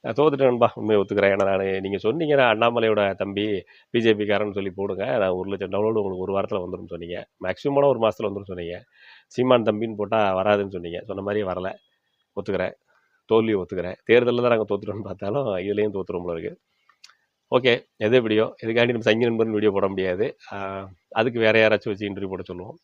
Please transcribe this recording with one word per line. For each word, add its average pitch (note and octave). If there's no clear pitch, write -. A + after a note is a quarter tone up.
நான் A#2
தோத்துட்டேன் C#3
நண்பா, A#2+
உண்மையை G#2+
ஒத்துக்கிறேன். G2
ஏன்னா G2
நானு, F#2+
நீங்க G2
சொன்னீங்க, D3
நான் B2
அண்ணாமலையோட A2
தம்பி, G2
பி A#2
ஜே A2+
பி G#2
காரன்னு G2+
சொல்லி G2
போடுங்க, G2
நான் G2
ஒரு F#2
லட்சம் F#2+
டவுன்லோடு G#2+
உங்களுக்கு F#2+
ஒரு F#2+
வாரத்துல G2
வந்துரும்னு F#2
சொன்னீங்க, E2+
மேக்ஸிமம் A2+
போனா C#3+
ஒரு B2
மாசத்துல A2
வந்துரும்னு G2+
சொன்னீங்க. F2
சீமான் B2
தம்பின்னு A2
போட்டா G2+
வராதுன்னு G2+
சொன்னீங்க. F2
சொன்ன G2
மாதிரியே G2+
வரல, F#2
ஒத்துக்கிறேன், G2
தோல்வி A2+
ஒத்துக்கிறேன். F#2
தேர்தல்ல A#2+
தான் A#2+
நாங்க G#2+
தோத்துட்டோம்னு G2+
பார்த்தாலும் G2+
இதுலயும் G2+
தோத்துரும் F2+
போல E2+
இருக்கு. F2+
ஓகே, B2+
எது A2
எப்படியோ, A2
இதுக்காண்டி A#2
நம்ம A#2+
சங்கி A2+
நண்பர்னு A2+
வீடியோ G#2+
போட G2
முடியாது. F#2+
ஆ, G2
அதுக்கு A#2
வேற A2
யாராச்சும் G#2+
வச்சு G#2
இன்டர்வியூ G2
போட F#2
சொல்லுவோம். F2+